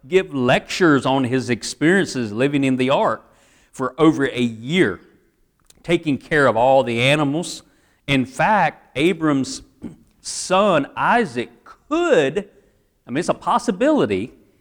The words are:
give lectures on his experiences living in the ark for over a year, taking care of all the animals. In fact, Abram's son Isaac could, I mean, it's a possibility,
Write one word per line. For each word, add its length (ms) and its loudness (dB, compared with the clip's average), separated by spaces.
give 260 0
lectures 720 2
on 200 0
his 260 -2
experiences 840 -2
living 300 0
in 140 2
the 140 0
ark 380 0
for 260 -6
over 280 2
a 140 -6
year, 600 -2
taking 340 -2
care 300 0
of 100 2
all 280 4
the 160 -2
animals. 600 -2
In 180 0
fact, 720 -2
Abram's 680 -2
son 680 0
Isaac 540 -2
could, 840 -2
I 40 -16
mean, 80 -4
it's 100 -2
a 60 0
possibility, 1000 0